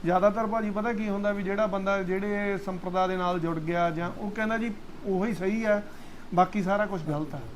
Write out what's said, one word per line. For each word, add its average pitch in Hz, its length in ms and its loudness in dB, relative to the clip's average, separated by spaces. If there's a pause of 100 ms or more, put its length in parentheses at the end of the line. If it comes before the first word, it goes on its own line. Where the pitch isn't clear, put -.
ਜ਼ਿਆਦਾਤਰ 196 420 4
ਭਾਜੀ 214 240 0
ਪਤਾ 214 220 0
ਕੀ 214 160 -2
ਹੁੰਦਾ, 202 240 0
ਵੀ 202 100 -2
ਜਿਹੜਾ 202 240 2
ਬੰਦਾ 196 360 0
ਜਿਹੜੇ 202 560 0
ਸੰਪਰਦਾ 185 480 0
ਦੇ 190 100 0
ਨਾਲ 180 240 0
ਜੁੜ 160 180 0
ਗਿਆ 170 320 2
ਜਾਂ 170 280 -2
ਉਹ 202 120 -4
ਕਹਿੰਦਾ 220 280 0
ਜੀ 220 160 -2 (320)
ਉਹੀ 196 280 0
ਸਹੀ 196 300 0
ਹੈ, 208 180 4 (520)
ਬਾਕੀ 185 280 4
ਸਾਰਾ 202 240 2
ਕੁਛ 190 220 -4
ਗਲਤ 151 260 -2
ਹੈ। 139 60 -6 (160)